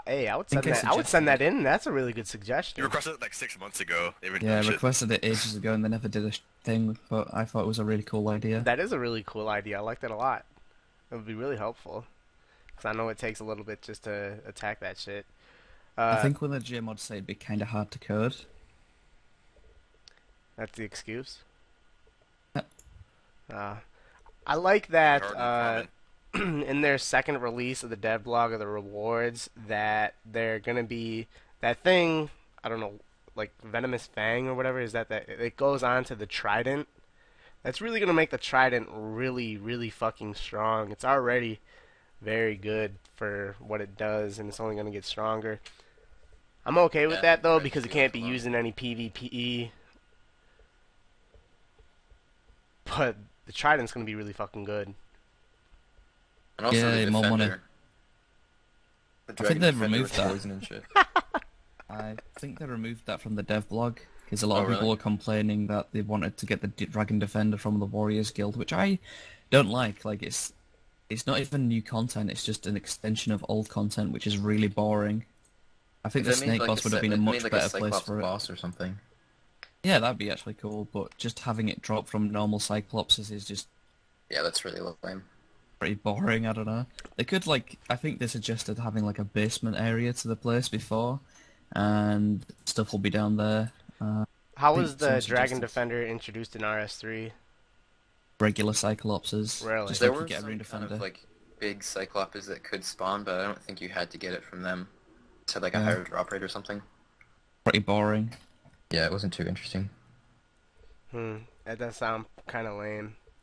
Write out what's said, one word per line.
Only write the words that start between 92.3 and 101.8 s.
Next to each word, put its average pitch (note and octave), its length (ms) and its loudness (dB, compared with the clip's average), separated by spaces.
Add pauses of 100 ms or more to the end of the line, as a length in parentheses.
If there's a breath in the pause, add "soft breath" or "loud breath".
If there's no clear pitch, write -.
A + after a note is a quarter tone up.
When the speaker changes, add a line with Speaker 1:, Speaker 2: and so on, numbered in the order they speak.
Speaker 2:
stuff - 280 0
will G#2 60 2
be G2+ 100 2
down G#2+ 280 2
there. G#2+ 340 2 (300)
Uh, G#2+ 240 -2 (300)
Speaker 1:
How C#3+ 160 6
Speaker 2:
I D#3+ 40 6
think F3 80 4
Speaker 1:
was D3 140 -2
the D3 80 2
Speaker 2:
someone C3 160 6
Speaker 1:
Dragon B2 260 2
Speaker 2:
suggested B2+ 140 -2
Speaker 1:
Defender A#2+ 440 -2
introduced A2+ 500 -8
in G#2+ 80 -4
R G#2+ 160 0
S G#2+ 180 -6
three? A2 360 -8 (1080)
Speaker 2:
regular G#2+ 340 4
Cyclopses. G#2+ 920 -2
Speaker 1:
Really? A2 240 0
Speaker 2:
Just G#2+ 100 -2
Speaker 4:
There B2 100 6
Speaker 2:
like C3 60 2
you D3+ 60 -4
Speaker 4:
were E3 60 -6
Speaker 2:
get F2+ 100 -6
a G2+ 40 -6
Speaker 4:
some G#2 80 -8
Speaker 2:
Rune A2 100 -8
Speaker 4:
kind G#2+ 260 -10
of, G2+ 40 -10
Speaker 2:
Defender. G#2 140 -6
Speaker 4:
like, F#2+ 220 -10 (340)
big G2+ 220 -4